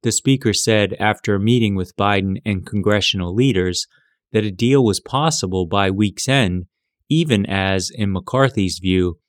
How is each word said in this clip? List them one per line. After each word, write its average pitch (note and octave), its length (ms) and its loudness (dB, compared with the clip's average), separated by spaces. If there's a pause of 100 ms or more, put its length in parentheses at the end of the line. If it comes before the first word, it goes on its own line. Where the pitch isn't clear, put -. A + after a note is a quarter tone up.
The A#2 100 -2
speaker C3 420 0
said G#2 460 0
after G#2 360 0
a F#2+ 40 0
meeting A2 360 2
with F#2 200 -6
Biden G2 500 0
and G2 200 -4
congressional G2 680 -2
leaders F#2+ 520 0 (460)
that A2 140 0
a G#2 60 -4
deal B2 320 2
was G2+ 160 2
possible G#2+ 640 -2
by G2 260 0
week's G2+ 380 -2
end, F#2 360 0 (440)
even D3+ 380 2
as, F#2+ 460 -2
in G2+ 180 -2
McCarthy's F#2+ 680 0
view F2+ 500 0